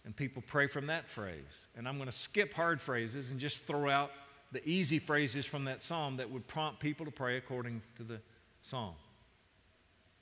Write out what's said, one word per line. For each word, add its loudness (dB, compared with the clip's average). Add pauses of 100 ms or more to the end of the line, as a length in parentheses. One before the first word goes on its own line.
And -10
people -4
pray 4
from -4
that -2
phrase. -8
And -6
I'm -4
gonna -6
skip 0
hard 4
phrases -2
and -2
just -4
throw 4
out 6 (420)
the -4
easy 4
phrases 4
from -4
that -4
psalm -2
that -2
would -6
prompt -2
people 0
to -6
pray 0
according -4 (140)
to -10
the -8 (420)
psalm. -6 (1300)